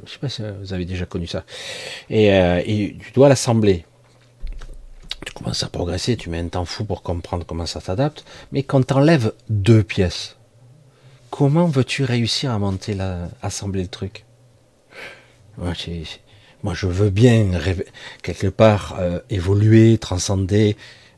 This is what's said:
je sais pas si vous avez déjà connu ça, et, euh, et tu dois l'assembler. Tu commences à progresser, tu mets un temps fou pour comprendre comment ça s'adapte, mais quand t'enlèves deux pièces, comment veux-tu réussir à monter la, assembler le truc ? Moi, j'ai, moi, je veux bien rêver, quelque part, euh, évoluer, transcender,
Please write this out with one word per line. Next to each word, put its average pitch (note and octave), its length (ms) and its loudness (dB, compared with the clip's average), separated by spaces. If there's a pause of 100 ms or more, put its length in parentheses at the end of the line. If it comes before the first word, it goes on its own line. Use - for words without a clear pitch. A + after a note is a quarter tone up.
je - 60 -20
sais - 80 -18
pas C#3+ 100 -8
si A#2 140 -10 (180)
vous G2 120 -12
avez F#2 120 -4
déjà F2+ 220 -6
connu E2+ 220 -8
ça, F2 160 -8 (640)
et, G#2+ 240 6
euh, F2+ 320 4
et G#2 320 -2
tu - 140 -20
dois C3+ 160 8
l'assembler. A2 560 4 (1400)
Tu - 60 -16
commences - 320 -6
à - 40 -8
progresser, F2+ 480 -4
tu - 140 -12
mets E2 80 -4
un F2 100 -6
temps F2+ 160 -4
fou - 200 -8
pour G2+ 180 -6
comprendre F2 420 -6
comment E2 220 -8
ça F2 140 -10
s'adapte, C3 440 -4 (280)
mais C#3 100 -2
quand C3+ 240 0
t'enlèves C#3 480 2 (160)
deux A2 320 4
pièces, - 540 -4 (920)
comment D3+ 380 2
veux-tu C3+ 380 0
réussir A#2+ 480 -2
à G#2+ 60 -2
monter G2+ 360 -4
la, F#2 340 -6 (140)
assembler G2 400 -6
le F2+ 60 -6
truc ? - 360 -12 (1300)
Moi, E2+ 160 -6
j'ai, E2+ 300 -10 (580)
moi, G2+ 100 -6
je F2+ 140 -4
veux F#2+ 240 2
bien G#2+ 480 4
rêver, D#2+ 280 -2 (360)
quelque F#2 240 -6
part, G#2 540 4
euh, F2 180 -2 (100)
évoluer, A2 680 6
transcender, G2+ 800 0 (420)